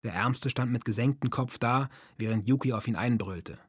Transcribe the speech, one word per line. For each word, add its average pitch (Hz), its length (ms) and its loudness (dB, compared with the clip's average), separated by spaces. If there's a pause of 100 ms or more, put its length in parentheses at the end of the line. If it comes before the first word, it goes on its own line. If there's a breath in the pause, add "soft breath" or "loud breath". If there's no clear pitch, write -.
Der 98 120 -4
Ärmste 120 340 0
stand 123 240 0
mit 123 140 -2
gesenktem 127 420 0
Kopf 131 300 -2
da, 127 320 2 (260 loud breath)
während 110 320 0
Yuki 131 240 2
auf 110 160 -2
ihn 113 80 0
einbrüllte. 95 600 -2 (100)